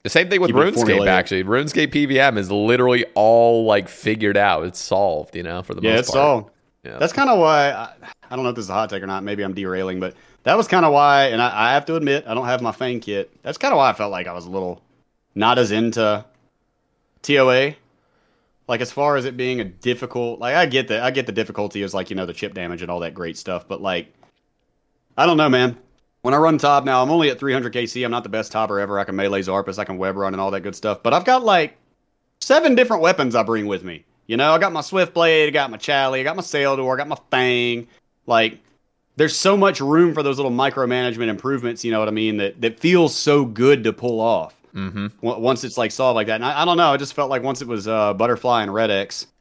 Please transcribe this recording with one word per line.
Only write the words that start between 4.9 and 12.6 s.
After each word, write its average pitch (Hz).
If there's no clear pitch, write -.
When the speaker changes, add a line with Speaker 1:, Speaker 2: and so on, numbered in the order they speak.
Speaker 1:
you 87
know, 87
for -
the -
Speaker 2:
Yeah, 110
Speaker 1:
most 110
Speaker 2:
it's -
Speaker 1:
part. 131
Speaker 2:
solved. 135
Speaker 1:
Yeah. 57
Speaker 2:
That's 165
kinda 269
why, 156
I, 113
I 131
don't 131
know 123
if 117
this 107
is 92
a 92
hot 104
take 95
or 98
not. 95
Maybe 101
I'm 95
derailing, 92
but 92
that 175
was 220
kinda 170
why, 143
and 117
I, 113
I 131
have 143
to 165
admit, 147
I 113
don't 123
have 123